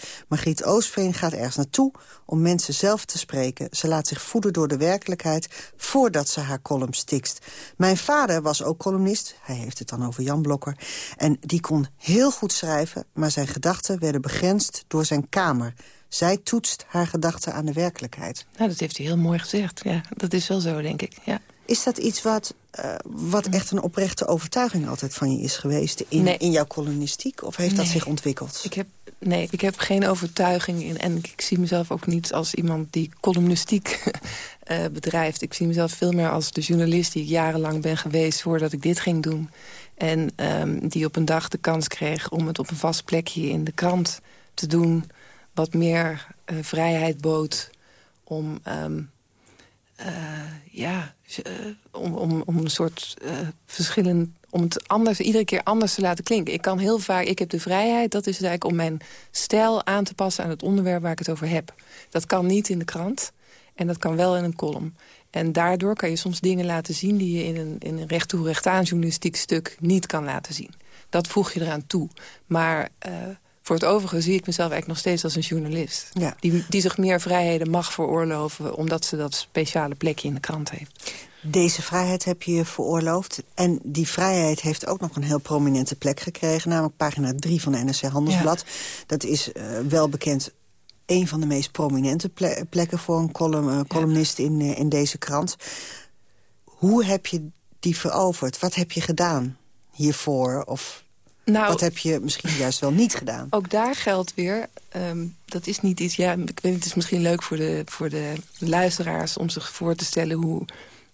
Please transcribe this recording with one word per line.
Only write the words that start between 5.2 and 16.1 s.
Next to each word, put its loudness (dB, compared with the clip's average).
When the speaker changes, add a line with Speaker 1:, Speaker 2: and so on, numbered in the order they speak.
Speaker 1:
voordat 2
ze -2
haar -4
column -2
stikst. -2
Mijn 4
vader 2
was 0
ook 0
columnist, 0
hij -8
heeft -8
het -8
dan -4
over -4
Jan 0
Blokker, -2
en 4
die 0
kon 2
heel 6
goed -2
schrijven, 0
maar 2
zijn 0
gedachten 0
werden 2
begrensd 0
door 2
zijn 0
kamer. 2
Zij 2